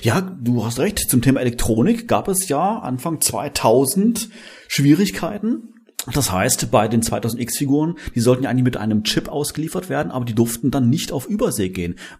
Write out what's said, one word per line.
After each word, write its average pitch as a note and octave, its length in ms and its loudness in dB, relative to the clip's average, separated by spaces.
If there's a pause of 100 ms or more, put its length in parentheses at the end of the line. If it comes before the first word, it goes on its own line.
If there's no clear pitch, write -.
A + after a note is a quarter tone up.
Ja, A2+ 180 2
du A#2+ 440 -2
hast A#2 140 -6
recht. D#3 220 0 (100)
Zum B2+ 120 4
Thema C3 180 4
Elektronik B2 640 0
gab - 220 0
es F#3 200 -2
ja F3+ 300 0
Anfang C3 420 -6
zweitausend C3+ 1080 2 (400)
Schwierigkeiten. E3 1040 2 (400)
Das C#3 180 0
heißt, A2 400 0
bei A2 160 4
den A2+ 160 2
zweitausend A2+ 400 -4
X-Figuren, C#3+ 540 0 (180)
die B2 60 0
sollten B2 240 4
ja G#2 60 -2
eigentlich B2+ 140 2
mit B2 120 0
einem G#2+ 260 0
Chip - 260 -2
ausgeliefert D#3 600 -6
werden, D3 240 -4
aber B2 120 -4
die A#2 120 -6
durften A#2 340 0
dann B2+ 180 2
nicht D3+ 220 0
auf C#3 160 -6
Übersee G3+ 440 -2
gehen. F2 280 -6 (220)